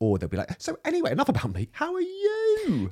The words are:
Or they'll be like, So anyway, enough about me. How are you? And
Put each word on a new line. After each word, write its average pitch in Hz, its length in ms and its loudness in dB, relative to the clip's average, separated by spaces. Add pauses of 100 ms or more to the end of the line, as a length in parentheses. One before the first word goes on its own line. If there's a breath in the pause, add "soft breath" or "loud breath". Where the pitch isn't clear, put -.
Or 104 180 4
they'll 87 100 -2
be 85 80 -4
like, - 240 -4
So - 240 -6
anyway, 320 280 0
enough 254 160 2
about 123 260 0
me. 87 180 -4
How 339 220 -4
are 370 60 -2
you? 403 880 2
And - 20 -8